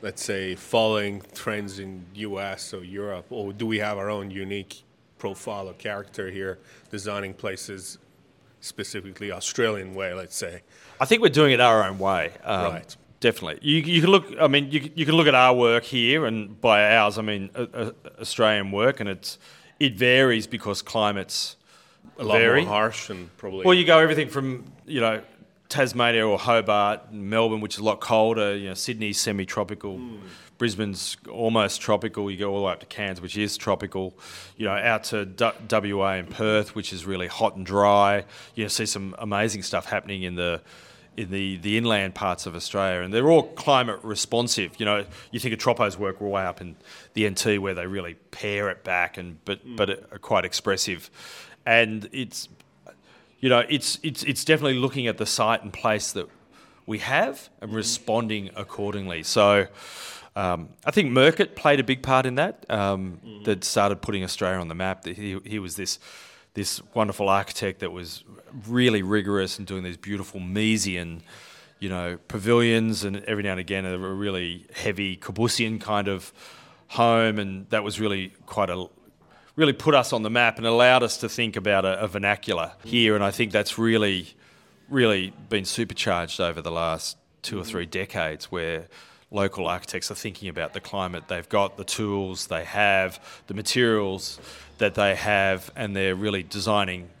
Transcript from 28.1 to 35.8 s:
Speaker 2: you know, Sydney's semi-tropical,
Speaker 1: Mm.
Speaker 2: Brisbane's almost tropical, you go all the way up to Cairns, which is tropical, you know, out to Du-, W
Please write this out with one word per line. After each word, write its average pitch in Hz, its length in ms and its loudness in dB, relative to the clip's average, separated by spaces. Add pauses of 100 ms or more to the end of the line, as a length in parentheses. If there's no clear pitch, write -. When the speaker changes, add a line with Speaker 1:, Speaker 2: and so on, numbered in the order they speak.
Speaker 2:
you 98 140 -8
know, 92 40 -8
Sydney's 107 460 -6
semi-tropical, 101 800 -4
Speaker 1:
Mm. 120 220 -14 (380)
Speaker 2:
Brisbane's 104 600 -2 (120)
almost 110 520 2
tropical, 104 500 -2
you 95 60 -8
go 98 160 -2
all 101 60 -2
the 101 80 0
way 92 40 0
up 85 80 -6
to - 60 -20
Cairns, 98 340 -8
which 90 180 -10
is 104 200 -2
tropical, 95 600 -4 (380)
you 110 100 -6
know, 101 100 0
out 110 300 2
to 104 200 -4
Du-, 98 280 0 (140)
W 101 360 0